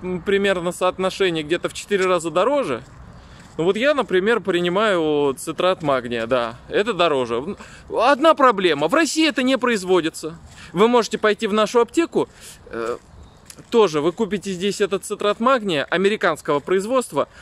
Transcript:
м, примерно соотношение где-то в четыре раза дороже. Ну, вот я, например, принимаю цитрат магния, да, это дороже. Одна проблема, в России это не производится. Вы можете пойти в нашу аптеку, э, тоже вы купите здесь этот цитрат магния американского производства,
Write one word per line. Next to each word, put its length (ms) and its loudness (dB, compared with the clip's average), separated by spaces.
м, 200 -8
примерно 500 0
соотношение 720 -2
где-то 260 -2
в 40 -10
четыре 320 -2
раза 260 0
дороже. 500 0
Ну, 60 -2
вот 140 0
я, 160 2
например, 460 0
принимаю 960 0
цитрат 460 -2
магния, 420 -2
да, 300 0
это 260 0
дороже. 600 -2
Одна 440 4
проблема, 540 2
в 60 0
России 360 2
это 140 -2
не 140 2
производится. 800 -2
Вы 140 4
можете 300 2
пойти 300 0
в 60 0
нашу 260 2
аптеку, 480 0
э, 260 -6
тоже 320 4
вы 120 0
купите 380 -4
здесь 300 -4
этот 240 -4
цитрат 340 -2
магния 440 0
американского 760 0
производства, 680 -2